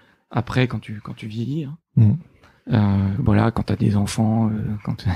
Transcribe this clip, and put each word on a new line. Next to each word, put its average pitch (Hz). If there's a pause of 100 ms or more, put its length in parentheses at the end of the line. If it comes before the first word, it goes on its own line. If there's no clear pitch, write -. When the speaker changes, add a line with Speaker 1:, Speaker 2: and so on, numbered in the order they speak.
(300)
Speaker 1:
après 127
quand 117
tu, 107
quand -
tu 117
vieillis, 117
hein. 143 (180)
Speaker 2:
Mm. 110 (600)
Speaker 1:
Euh, 101
voilà, 104
quand -
t'as 107
des 107
enfants, 110
euh, 107 (100)
quand, - (120)